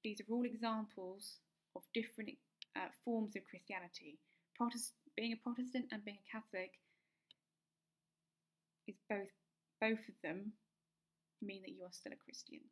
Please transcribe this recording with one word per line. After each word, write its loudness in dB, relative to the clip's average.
These 0
are 0
all 6
examples 0
of -6
different, 0
uh, 0
forms 4
of -4
Christianity. -8
Protest-, 2
being 2
a -2
Protestant 0
and -4
being -8
a -16
Catholic -4
is -6
both, 2
both 6
of -16
them -2
mean -4
that -8
you -8
are -8
still -8
a -6
Christian. -14